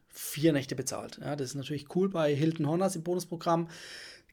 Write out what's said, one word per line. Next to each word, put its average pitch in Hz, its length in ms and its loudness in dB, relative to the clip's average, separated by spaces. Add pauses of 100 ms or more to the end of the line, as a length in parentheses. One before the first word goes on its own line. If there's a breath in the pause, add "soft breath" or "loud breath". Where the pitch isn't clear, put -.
vier - 440 2
Nächte 135 240 0
bezahlt. 113 440 -6
Ja, 139 140 -4
das 139 160 -4
ist 139 60 -8
natürlich 143 400 -6
cool 190 120 4
bei 160 260 2
Hilton 156 340 2
Honors 185 260 2
im 165 80 -4
Bonusprogramm. 170 680 0 (640 loud breath)